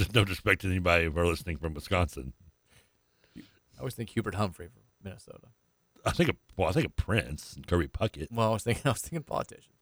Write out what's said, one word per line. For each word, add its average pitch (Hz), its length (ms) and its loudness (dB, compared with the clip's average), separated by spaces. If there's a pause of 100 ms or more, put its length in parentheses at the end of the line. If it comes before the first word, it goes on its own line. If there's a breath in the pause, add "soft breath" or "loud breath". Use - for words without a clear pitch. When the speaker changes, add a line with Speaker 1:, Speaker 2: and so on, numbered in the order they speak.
(160)
Speaker 1:
no 104 100 6
disrespect 98 360 0
to 98 60 -2
anybody 87 380 4
who 78 140 -2
are 87 80 4
listening 82 300 -2
from 78 180 -4
Wisconsin. 76 580 -2 (1400 soft breath)
Speaker 2:
I - 40 -18
always 131 140 -6
think 117 160 -8
Hubert 104 240 -2
Humphrey 90 320 -2
from - 140 -20 (220)
Minnesota. - 440 -16 (580)
Speaker 1:
I 110 60 0
think 165 180 4
of, - 60 2 (200)
well, 85 140 2
I - 20 2
think 143 140 2
of - 100 -8
Prince - 600 -2
and 69 100 -14
Kirby 85 220 2
Puckett. - 440 -4
Speaker 2:
Well, 113 180 2
I 110 40 2
was 107 100 -2
thinking, 117 200 0
<laughs> - 20 2
I 143 40 4
was 120 120 0
thinking 160 220 -6
politicians. - 580 -6